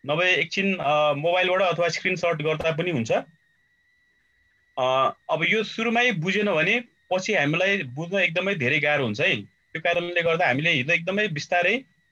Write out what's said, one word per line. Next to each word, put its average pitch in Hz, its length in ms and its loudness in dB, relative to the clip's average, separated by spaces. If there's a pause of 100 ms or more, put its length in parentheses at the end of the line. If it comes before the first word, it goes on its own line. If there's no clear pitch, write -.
नभए 165 280 2
एकछिन, 190 440 0
अ, 151 360 2
मोबाइलबाट 180 480 2
अथवा 170 260 0
स्क्रिनसट 170 540 -2
गर्दा 156 300 -2
पनि 165 180 -2
हुन्छ। 123 220 -2
अ, 214 120 0 (2000)
अब 160 180 0
यो 214 140 0
सुरुमै 233 500 0
बुझेन 190 400 0
भने 196 320 2 (280)
पछि 269 220 -2
हामीलाई 180 480 2
बुझ्न 156 360 -6
एकदमै 180 360 0
धेरै 143 260 0
गाह्रो 147 240 0
हुन्छ 107 160 -4
है। 147 220 0
त्यो - 380 -14
कारणले 175 420 0
गर्दा 165 240 2
हामीले 147 240 2
हिजो 143 220 0
एकदमै 185 360 -2
बिस्तारै 180 560 -2 (280)